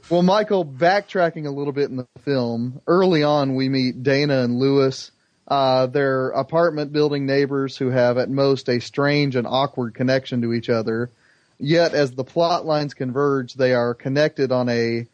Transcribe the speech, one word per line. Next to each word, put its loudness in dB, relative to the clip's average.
Well, 2
Michael, 2
backtracking 0
a -6
little -6
bit -2
in -8
the -10
film, -4
early 4
on 2
we -2
meet -2
Dana 2
and 0
Lewis. 0
Uh, 2
they're 0
apartment 0
building 0
neighbors 0
who -2
have 2
at 0
most 0
a 0
strange 0
and 0
awkward 0
connection 0
to -2
each -4
other. -2
Yet, 2
as 0
the -6
plot -2
lines -2
converge, -2
they 2
are 0
connected -2
on 0
a -2